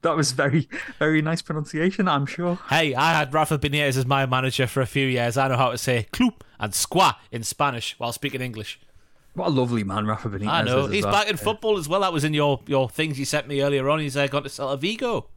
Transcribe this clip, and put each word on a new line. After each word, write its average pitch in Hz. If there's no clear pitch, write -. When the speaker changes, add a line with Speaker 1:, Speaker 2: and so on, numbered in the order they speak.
Speaker 1:
That 160
was 143
very, 139
very 156
nice 160
pronunciation, 165
I'm 143
sure. 175
Speaker 2:
Hey, 151
I 156
had 151
Rafa 156
Benitez 143
as 131
my 135
manager 131
for -
a 127
few 139
years. 120
I 135
know 127
how 127
to 123
say 120
club -
and 107
squa 165
in 113
Spanish 127
while 117
speaking 135
English. 110
Speaker 1:
What 175
a -
lovely 120
man 101
Rafa 107
Benitez 98
Speaker 2:
I 160
know. 127
Speaker 1:
is 143
as -
Speaker 2:
He's 208
Speaker 1:
well. 202
Speaker 2:
back 208
in 208
Speaker 1:
Yeah. -
Speaker 2:
football 214
as 151
well. 190
That 190
was 147
in 151
your, 147
your 135
things 151
you 139
sent 147
me 139
earlier 139
on. 156
He's, 143
uh, 143
gone 143
to 139
Celta 139
Vigo. 214